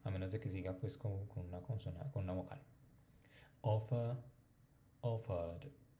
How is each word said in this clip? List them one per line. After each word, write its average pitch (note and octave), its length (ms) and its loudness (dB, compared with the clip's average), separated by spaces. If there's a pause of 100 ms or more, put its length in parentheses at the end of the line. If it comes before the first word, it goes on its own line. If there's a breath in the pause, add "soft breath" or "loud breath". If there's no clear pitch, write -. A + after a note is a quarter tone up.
a - 60 -2
menos F#2+ 220 2
de G2+ 80 0
que - 100 0
siga, F#2 240 0
pues, F#2 240 -2
con, G2+ 300 0
con F#2 180 -4
una F2+ 160 -6
consona-, F#2+ 500 -2
con F#2+ 120 0
una F#2 100 2
vocal. - 280 -2 (1000 loud breath)
Offer, A#2 540 4 (840)
offered F2 720 2 (280)